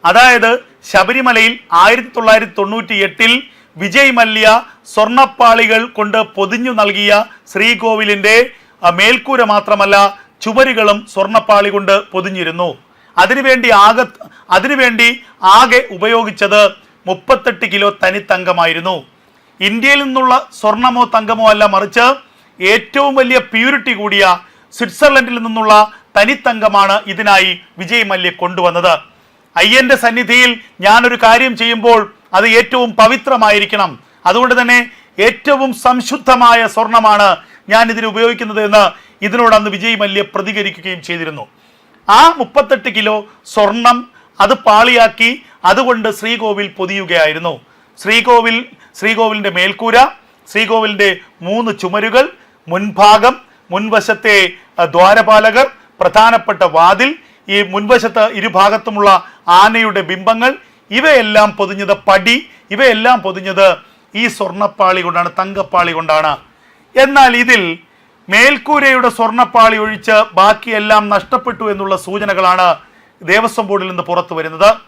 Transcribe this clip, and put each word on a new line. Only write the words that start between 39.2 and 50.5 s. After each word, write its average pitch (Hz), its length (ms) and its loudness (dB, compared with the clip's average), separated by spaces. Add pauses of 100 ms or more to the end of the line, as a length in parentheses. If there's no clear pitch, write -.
ഇതിനോട് 226 300 2
അന്ന് 214 180 0
വിജയ് 220 260 -4
മല്യ 202 200 -4 (140)
പ്രതികരിക്കുകയും 190 720 -8
ചെയ്തിരുന്നു. 160 360 -10 (760)
ആ - 20 8 (180)
മുപ്പത്തെട്ട് 269 560 -2
കിലോ 214 200 -2 (380)
സ്വർണം 233 440 2 (460)
അത് 202 100 2 (140)
പാളിയാക്കി 226 600 2 (420)
അതുകൊണ്ട് 240 360 -2 (120)
ശ്രീകോവിൽ 214 480 -6 (100)
പൊതിയുകയായിരുന്നു. 170 760 -4 (480)
ശ്രീകോവിൽ, 226 540 0 (440)
ശ്രീകോവിലിൻ്റെ 214 580 -4
മേൽക്കൂര, 202 400 -2 (540)